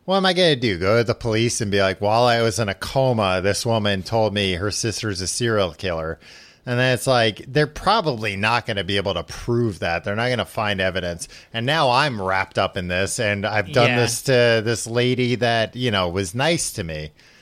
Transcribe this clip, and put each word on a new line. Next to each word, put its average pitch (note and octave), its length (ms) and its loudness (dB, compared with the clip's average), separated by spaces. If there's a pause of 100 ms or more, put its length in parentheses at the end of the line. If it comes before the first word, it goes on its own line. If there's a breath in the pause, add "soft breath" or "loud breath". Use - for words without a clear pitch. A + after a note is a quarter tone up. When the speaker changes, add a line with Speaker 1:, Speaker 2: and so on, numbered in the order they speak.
Speaker 1:
What F#3+ 120 2
am F#3+ 80 2
I F#3 80 4
gonna E3+ 220 4
do? A#2 240 0
Go F#2+ 200 4
to A#2+ 40 4
the A2+ 100 -2
police A2+ 480 0
and G#2 80 -2
be G2 120 2
like, F#2+ 200 0
'While G#2+ 220 4
I A#2 180 4
was A2+ 160 0
in A2+ 120 -2
a G2 40 -2
coma, A2 720 0
this G2 220 0
woman G#2 360 0
told A2 320 0
me G2 200 0
her F#2+ 180 -2
sister's G#2 500 -4
a F#2 60 -6
serial G#2+ 460 0
killer.'" E2 460 -4 (460 loud breath)
And B2 140 -2
then B2+ 140 2
it's - 140 -4
like, A#2 400 2
they're D3 200 0
probably D3 680 -2
not A2 320 0
gonna G2+ 160 -2
be G2+ 140 -2
able G2 180 0
to E2+ 80 -4
prove A#2+ 560 -2
that. F2 240 -2
They're G2+ 120 -4
not A#2 140 0
gonna A#2 160 -2
find G#2 340 -2
evidence. F2 480 -2 (260 loud breath)
And A#2 120 -6
now C#3+ 240 2
I'm B2 320 2
wrapped F#2+ 380 -2
up F#2+ 180 0
in F2+ 120 -4
this, F#2 300 -2
and G#2 260 0
I've G#2 260 -2
done A#2+ 180 4
Speaker 2:
Yeah. B2 100 0
Speaker 1:
this A#2 240 -2
to A#2+ 400 4
this A2 220 -2
lady B2 500 0
that, A2+ 400 0
you B2 140 -2
know, F#2+ 200 2
was F#2 260 -4
nice D3+ 380 0
to G#2 100 -6
me. D#2 280 -8 (300 soft breath)